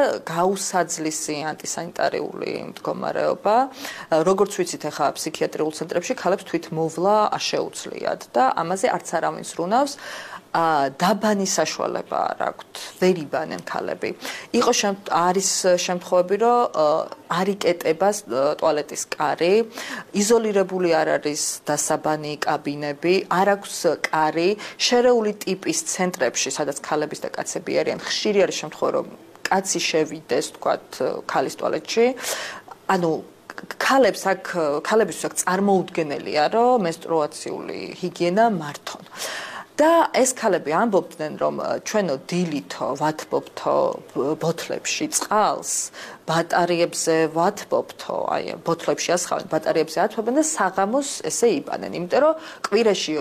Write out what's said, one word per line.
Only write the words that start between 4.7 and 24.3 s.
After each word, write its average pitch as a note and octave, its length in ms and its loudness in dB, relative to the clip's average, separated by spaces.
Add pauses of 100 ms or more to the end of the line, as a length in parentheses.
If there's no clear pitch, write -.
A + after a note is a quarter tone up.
ახლა D3 260 0
ფსიქიატრიულ D#3 600 -4
ცენტრებში F3 420 -4
ქალებს F#3 300 -2
თვითმოვლა E3+ 720 0 (100)
არ - 160 -2
შეუძლიათ - 840 -4
და - 220 2
ამაზე F3+ 380 -2
არც - 220 -2
არავინ E3 340 -2
ზრუნავს. A#3 480 0 (580)
ა, D#3+ 380 2
დაბანი G3+ 580 0
საშუალება - 800 -2
არ - 200 -4
აქვთ, - 280 -6 (200)
ვერ F#3 260 2
იბანენ D#3 440 -6
ქალები. - 480 -4 (400)
იყო A3+ 200 4
შემ-, G3+ 460 0
არის F3+ 340 2 (240)
შემთხვევები, F3+ 600 2
რომ, A#3 320 4
ა, - 180 2 (420)
არ F3+ 200 0
იკეტება F3+ 640 2
ს-, G#3 120 -4 (300)
ტუალეტის D3 520 0
კარი, D#3 500 0 (560)
იზოლირებული G3 840 2
არ D#3 180 4
არის D3+ 300 0 (180)
დასაბანი D3+ 760 -2
კაბინები, D3 800 0 (120)
არ F#3+ 240 4
აქვს G3 240 -2 (260)
კარი, D#3 480 2 (280)